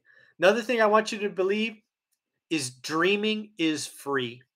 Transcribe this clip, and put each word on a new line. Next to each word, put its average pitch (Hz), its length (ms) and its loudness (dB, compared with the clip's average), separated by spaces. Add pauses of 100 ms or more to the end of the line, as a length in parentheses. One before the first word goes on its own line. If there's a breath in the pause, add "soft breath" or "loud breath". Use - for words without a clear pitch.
(380 soft breath)
Another 214 240 4
thing 233 180 -2
I 220 60 6
want 214 240 4
you 220 80 -6
to 202 100 -2
believe 202 480 -2 (720)
is 139 220 -2
dreaming 208 880 -2
is 156 280 -2
free. 127 560 -6 (140)